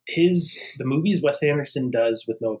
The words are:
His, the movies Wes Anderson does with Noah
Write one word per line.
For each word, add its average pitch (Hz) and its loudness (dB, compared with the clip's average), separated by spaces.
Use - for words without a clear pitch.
His, 170 2
the 127 -6
movies 156 2
Wes 143 0
Anderson 143 0
does 113 0
with 110 -6
Noah 110 -4